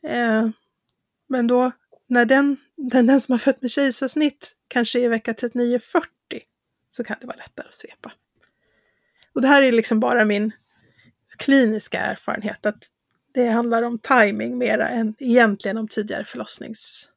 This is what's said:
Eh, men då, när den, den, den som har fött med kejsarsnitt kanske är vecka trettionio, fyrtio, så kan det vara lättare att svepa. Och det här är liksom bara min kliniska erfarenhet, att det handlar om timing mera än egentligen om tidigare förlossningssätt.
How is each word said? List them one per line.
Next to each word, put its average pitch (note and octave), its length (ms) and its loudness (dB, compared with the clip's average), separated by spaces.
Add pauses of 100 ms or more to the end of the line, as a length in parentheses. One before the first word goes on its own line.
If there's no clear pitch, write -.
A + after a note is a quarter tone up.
Eh, A#3 420 0 (800)
men B3 180 -2
då, B3 240 2 (360)
när A#3+ 180 2
den, C4+ 320 2 (200)
den, B3+ 300 2
den C4+ 140 6
som - 120 -2
har A#3+ 60 2
fött - 240 0
med B3 80 -4
kejsarsnitt C#4 800 -2 (160)
kanske A#3+ 320 0
är B3 80 2
vecka A3+ 260 -2
trettionio, A#3+ 440 -2
fyrtio, - 680 -6 (440)
så - 140 -8
kan - 160 -10
det B3 60 -18
vara - 100 -14
lättare - 320 -18
att - 60 -20
svepa. - 380 -20 (1200)
Och C4 80 -2
det C4 60 2
här C#4 140 8
är C4 100 4
liksom A3 280 2
bara A#3+ 240 2
min G#3 280 -2 (840)
kliniska A#3+ 640 2
erfarenhet, - 680 -6
att - 180 -6 (500)
det B3 140 0
handlar A#3 340 0
om A#3+ 160 -4
timing A3+ 600 0
mera A3 300 -2
än A3+ 300 -4
egentligen A3+ 600 2
om A3 100 -6
tidigare G#3+ 360 -6
förlossningssätt. - 920 -14